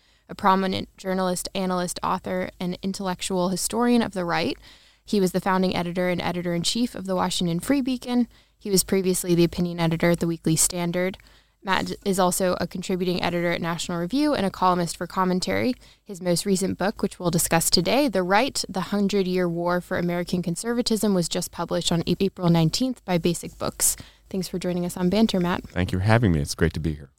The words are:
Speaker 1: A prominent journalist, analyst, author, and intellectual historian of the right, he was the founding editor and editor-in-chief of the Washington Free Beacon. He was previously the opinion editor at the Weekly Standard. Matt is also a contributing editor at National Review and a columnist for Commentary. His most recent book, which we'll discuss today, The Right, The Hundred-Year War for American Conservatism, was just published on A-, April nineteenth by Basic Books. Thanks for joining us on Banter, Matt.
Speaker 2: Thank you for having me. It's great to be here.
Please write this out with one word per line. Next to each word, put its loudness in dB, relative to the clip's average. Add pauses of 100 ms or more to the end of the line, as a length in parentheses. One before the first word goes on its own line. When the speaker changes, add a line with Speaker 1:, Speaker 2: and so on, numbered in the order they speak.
(300)
Speaker 1:
A -14
prominent 2
journalist, -2
analyst, -2
author, -4 (100)
and -4
intellectual -2
historian 2
of -2
the -4
right, 0 (480)
he 0
was 2
the 0
founding 2
editor -2
and 0
editor-in-chief -2
of -10
the -2
Washington 0
Free 2
Beacon. 0 (300)
He -8
was 4
previously 0
the 6
opinion 0
editor 2
at 2
the 0
Weekly 0
Standard. -2 (440)
Matt 0 (140)
is 0
also 2
a -4
contributing -4
editor 0
at -2
National -4
Review 0
and 0
a 0
columnist 0
for -8
Commentary. 0 (280)
His -14
most 0
recent 0
book, -2
which -4
we'll 0
discuss 2
today, 2
The 0
Right, 2
The -6
Hundred-Year 0
War 0
for -4
American 0
Conservatism, 0
was 2
just -4
published -2
on 2
A-, 2
April 0
nineteenth 2
by 0
Basic -2
Books. -2 (320)
Thanks -4
for -6
joining -2
us -6
on 2
Banter, 2
Matt. -2
Speaker 2:
Thank -2
you 0
for 0
having 6
me. 4
It's -4
great 2
to -4
be -2
here. -14